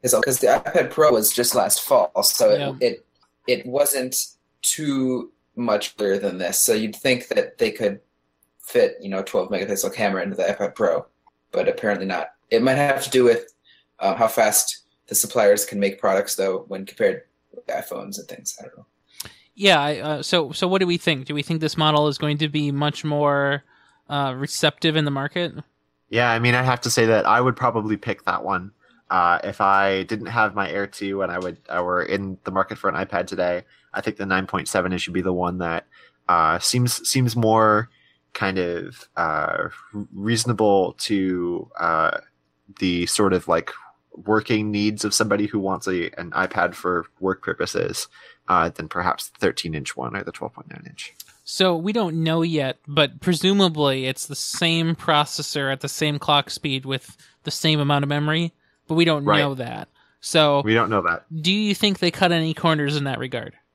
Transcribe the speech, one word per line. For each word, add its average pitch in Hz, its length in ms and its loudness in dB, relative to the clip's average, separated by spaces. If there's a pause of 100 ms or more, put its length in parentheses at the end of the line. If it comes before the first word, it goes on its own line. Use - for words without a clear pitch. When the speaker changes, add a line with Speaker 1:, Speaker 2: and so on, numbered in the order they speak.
Speaker 1:
'cause 127 380 2
the 131 60 2
iPad - 440 2
Pro 123 220 4
was 107 200 2
just 120 220 0
last 104 280 2
fall, - 280 4 (120)
so - 280 4
it, 139 100 4
Speaker 2:
Yeah. 139 200 -4
Speaker 1:
it, 120 260 -2 (400)
it 123 200 0
wasn't 131 500 -2 (460)
too 135 680 -2 (260)
much 110 420 -2
bigger 98 200 2
than 95 200 -4
this. 92 200 -4
So - 140 2
you'd 107 240 0
think 127 320 0
that - 300 -2
they 110 120 2
could 101 300 -4 (600)
fit, - 400 0
you 95 100 -10
know, 95 120 -4
twelve 92 280 -2
megapixel 98 440 -2
camera 98 280 0
into 95 140 -6
the 92 80 -2
iPad 98 300 -2
Pro, 87 300 0 (480)
but - 160 0
apparently 101 380 -2
not. 87 220 -4 (220)
It 113 120 2
might 131 140 2
have 143 280 0
to - 60 -8
do 127 140 4
with, - 280 2 (460)
uh, 98 160 0
how 117 120 2
fast - 520 0 (300)
the 107 60 -8
suppliers 104 520 4
can 104 120 -8
make 98 220 0
products, 98 360 0
though, 95 320 -2
when 95 180 -10
compared 95 380 0 (300)
with - 120 -16
iPhones - 520 -8
and - 80 -14
things. - 320 -12
I - 60 -18
don't - 140 -20
know. - 80 -20 (680)
Speaker 2:
Yeah. 190 260 6
I, 147 200 0
uh, 147 220 -4
so, 160 300 0
so 185 140 -2
what 190 120 2
do 185 80 2
we 175 100 2
think? 139 300 -2
Do 151 80 -6
we 147 80 -2
think 160 180 -2
this 156 160 -2
model 151 320 4
is 139 100 -2
going 147 200 -2
to 156 100 0
be 147 240 -2
much 147 320 -2
more, 143 580 0 (460)
uh, 139 280 -2
receptive 151 600 0
in 156 80 2
the 147 60 0
market? 143 420 -4 (560)
Speaker 3:
Yeah, 117 220 2
I 113 80 2
mean, 120 160 4
I 127 80 2
have 127 200 2
to 123 80 -2
say 117 160 4
that 110 200 4
I 113 160 6
would 127 140 2
probably 110 420 0
pick - 260 -6
that - 200 -2
one. 95 280 -4 (380)
Uh, 87 340 4
if 101 160 -6
I 98 440 4
didn't 110 220 -6
have 107 280 0
my 98 160 -2
Air 98 160 -2
two 98 360 -6
and 87 80 -2
I 87 80 -4
would, 87 200 -6 (100)
I 87 140 -2
were 90 200 0
in 95 420 -4
the 101 60 -6
market 95 280 -2
for 98 100 -2
an 78 80 -2
iPad 92 300 -2
today, 90 360 -2 (300)
I 98 80 -4
think 104 160 -6
the 101 100 -8
nine 92 200 0
point 85 220 -6
seven 92 240 0
inch 90 140 -4
would 87 80 -10
be 92 80 0
the 90 120 0
one 90 240 -2
that, 85 280 -4 (420)
uh, 85 300 4
seems, - 500 0
seems 123 280 2
more 110 540 4 (420)
kind 95 260 -2
of, 87 580 -6
uh, 82 40 -4
r-, 78 520 -2 (400)
reasonable 104 840 2
to, 92 800 -2
uh, 80 400 0 (640)
the 87 260 0
sort 98 260 2
of, 92 140 0
like, 82 240 0 (540)
working 107 480 0
needs 104 320 -2
of 104 100 -2
somebody 104 320 0
who 104 140 -4
wants 95 260 -2
a, 90 240 -2 (100)
an 85 120 -10
iPad 92 420 -2
for 87 320 -4 (140)
work 95 220 -4
purposes, - 680 -4 (400)
uh, 85 200 2
than 80 200 -10
perhaps - 400 -4
the - 100 -20
thirteen 85 360 -2
inch 71 220 -8
one 62 200 -8
or 95 60 -8
the - 100 -10
twelve - 220 -12
point - 160 -20
nine - 160 -18
inch. - 280 -18 (300)
Speaker 2:
So 185 320 2
we 180 160 -2
don't 170 300 0
know 160 200 2
yet, 151 360 -2 (100)
but 143 320 0
presumably 156 840 2
it's 131 200 -6
the 147 100 -12
same 165 600 0
processor 147 760 0
at 135 80 -6
the 143 80 -6
same 147 300 -2
clock 143 320 0
speed 135 340 -6
with 135 320 -8 (280)
the 151 60 -8
same 156 300 0
amount 143 220 2
of 143 60 -4
memory, 151 440 -2 (360)
but 160 80 -2
we 170 80 4
don't 151 200 2
Speaker 3:
Right. 104 140 4
Speaker 2:
know 143 160 0
that. 120 340 -10 (320)
So 147 440 4
Speaker 3:
We 110 100 4
don't 110 160 4
know 101 120 2
that. 85 220 -2 (100)
Speaker 2:
do 160 180 -2
you 208 220 0
think 202 240 0
they 175 120 2
cut 175 220 2
any 160 220 0
corners 151 420 0
in 143 80 -2
that 135 140 -4
regard? 127 360 -8 (200)